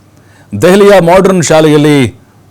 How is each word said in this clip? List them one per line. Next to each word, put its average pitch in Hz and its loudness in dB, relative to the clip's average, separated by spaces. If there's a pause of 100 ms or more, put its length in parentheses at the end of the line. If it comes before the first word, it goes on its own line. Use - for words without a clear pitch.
(600)
ದೆಹಲಿಯ 202 2
ಮಾಡರ್ನ್ 180 0
ಶಾಲೆಯಲ್ಲಿ 151 0 (360)